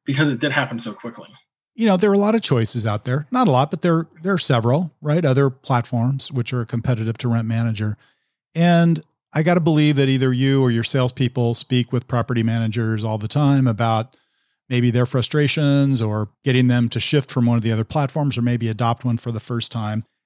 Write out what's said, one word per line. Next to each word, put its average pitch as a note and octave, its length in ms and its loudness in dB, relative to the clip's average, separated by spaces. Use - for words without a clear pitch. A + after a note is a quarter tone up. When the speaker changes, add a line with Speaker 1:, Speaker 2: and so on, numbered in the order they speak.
Speaker 1:
because D3 240 0
it B2 100 -2
did C#3+ 140 -2
happen C3 260 -4
so A2 140 -10
quickly. - 360 -16
Speaker 2:
You A3+ 120 -2
know, G3 100 4
there G3+ 140 2
are G3 40 4
a G3+ 40 4
lot G#3 160 2
of A3+ 80 0
choices A2+ 460 0
out G#2+ 160 -4
there. C#3 260 -4
Not B3+ 160 2
a D3+ 60 4
lot, C3 180 4
but E3 120 -6
there, E3 260 0
there G3 80 -2
are F3+ 60 0
several, C3+ 640 0
right? D3+ 240 0
Other C3+ 240 2
platforms B2+ 840 -2
which B2 200 -4
are A#2+ 120 -4
competitive A2+ 540 -4
to B2+ 100 -4
Rent A#2 180 -2
Manager. A2 500 -2
And E3+ 480 2
I D#3 120 0
gotta F3 160 4
believe D3+ 340 2
that C#3 140 2
either C3 240 2
you C3+ 280 2
or B2+ 120 2
your A2+ 100 0
salespeople B2 720 -2
speak - 380 -2
with B2 160 -4
property A#2 340 -2
managers A2+ 640 -2
all A2 120 -2
the A2 120 -6
time C#3 400 2
about A2+ 480 0
maybe B2 220 2
their A#2+ 160 2
frustrations C#3 960 0
or G#2+ 280 -2
getting B2+ 240 2
them B2 220 2
to A#2 100 -6
shift C#3 320 0
from A#2+ 160 0
one A#2 100 2
of A2+ 60 0
the A2+ 80 -2
other A2 140 0
platforms C#3+ 520 -2
or A#2+ 60 -2
maybe A#2+ 260 -2
adopt A#2 360 -2
one A#2+ 120 0
for A#2+ 140 -8
the A2 80 -6
first A#2 320 -6
time. G#2+ 320 -6